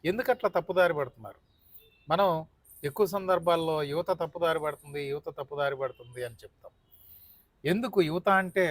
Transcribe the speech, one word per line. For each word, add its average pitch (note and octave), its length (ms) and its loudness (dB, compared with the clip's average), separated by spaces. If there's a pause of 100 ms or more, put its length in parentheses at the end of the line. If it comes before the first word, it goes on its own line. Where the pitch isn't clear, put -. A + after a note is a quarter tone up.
ఎందుకు A3 260 -2
అట్లా A#3+ 200 2
తప్పుదారి F3 440 2
పడుతున్నారు? A#2+ 460 -8 (680)
మనం F#3 200 4 (560)
ఎక్కువ E3 220 0
సందర్భాల్లో E3+ 760 0
యువత D3+ 280 -4
తప్పుదారి E3 500 0
పడుతుంది, D3 480 -6
యువత D3 200 -8
తప్పుదారి C#3+ 480 -4
పడుతుంది B2 480 -8
అని A#2 100 -10
చెప్తాం. - 380 -20 (920)
ఎందుకు G3 380 2
యువత E3 260 0
అంటే F#3+ 420 2